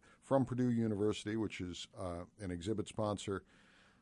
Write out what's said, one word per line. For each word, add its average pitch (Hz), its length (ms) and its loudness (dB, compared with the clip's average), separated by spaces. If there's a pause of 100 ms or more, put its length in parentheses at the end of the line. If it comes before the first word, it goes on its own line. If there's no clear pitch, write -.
(240)
from 135 200 4
Purdue 123 280 2
University, 107 640 2
which 107 260 -2
is, 90 260 -6 (100)
uh, 87 260 -6 (180)
an 98 80 -4
exhibit 95 380 -2
sponsor, 104 560 -2 (580)